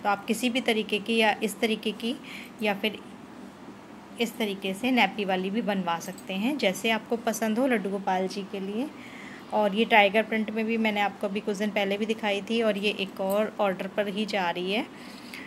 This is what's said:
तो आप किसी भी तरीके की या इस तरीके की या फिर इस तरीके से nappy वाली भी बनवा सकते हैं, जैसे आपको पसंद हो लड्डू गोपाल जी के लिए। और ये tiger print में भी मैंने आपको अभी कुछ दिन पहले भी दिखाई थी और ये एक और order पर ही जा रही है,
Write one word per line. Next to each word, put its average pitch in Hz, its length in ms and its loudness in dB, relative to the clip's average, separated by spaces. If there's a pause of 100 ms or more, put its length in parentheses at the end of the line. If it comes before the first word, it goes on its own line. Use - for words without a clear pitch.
तो 208 60 2
आप 196 160 0
किसी 233 240 2
भी 247 120 0
तरीके 214 380 2
की 214 180 0
या 220 140 6 (120)
इस 208 160 -2
तरीके 220 340 0
की 226 220 -4 (460)
या 214 120 2
फिर 202 260 -2 (1200)
इस 233 160 -2
तरीके 196 360 -2
से 247 180 0
nappy 208 340 4
वाली 185 240 2
भी 214 120 0
बनवा 185 380 0
सकते - 340 -10
हैं, 226 240 0
जैसे 214 340 2
आपको 220 260 0
पसंद 220 420 0
हो 269 80 4
लड्डू 208 220 2
गोपाल 190 380 0
जी 196 140 -4 (100)
के 202 80 -6
लिए। 208 300 -4 (640)
और 208 220 4
ये 220 120 4
tiger 214 360 8
print 220 280 -2
में 220 140 -2
भी 226 120 0
मैंने 214 240 2
आपको 202 260 0
अभी 202 120 -2
कुछ 202 180 -2
दिन 214 140 0
पहले 202 260 2
भी 214 80 0
दिखाई 208 360 0
थी 226 200 0
और 214 160 4
ये 202 220 0
एक 196 220 -4
और 202 380 2
order 196 280 2
पर 202 220 -2
ही 208 180 -2
जा 196 220 0
रही 180 220 -2
है, 226 140 0 (600)